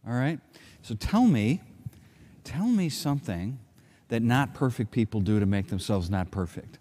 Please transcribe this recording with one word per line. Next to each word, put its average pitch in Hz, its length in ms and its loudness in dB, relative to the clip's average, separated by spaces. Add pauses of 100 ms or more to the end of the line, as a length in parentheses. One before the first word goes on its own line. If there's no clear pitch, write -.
All 113 80 -6
right. 135 280 -2 (400)
So - 140 -8
tell 220 300 2
me, 127 360 4 (800)
tell 185 240 -4
me 196 220 2
something 135 680 -4 (520)
that 117 120 0
not 123 320 2
perfect 120 380 -2
people 110 300 0
do 104 180 4
to 101 60 4
make 98 240 0
themselves 98 400 -2
not 92 200 -2
perfect. - 520 -8